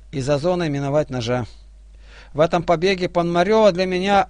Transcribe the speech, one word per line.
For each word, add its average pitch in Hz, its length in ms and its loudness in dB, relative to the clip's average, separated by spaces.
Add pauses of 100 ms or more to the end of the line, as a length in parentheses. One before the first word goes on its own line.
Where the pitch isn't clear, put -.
(120)
и 139 100 -6
за 143 160 0
зоной 175 320 -2
миновать 143 400 -2
ножа. 123 380 -4 (840)
В 139 100 0
этом 170 200 0
побеге 180 480 0
Пономарёва 180 640 2
для 180 140 -2
меня 185 440 0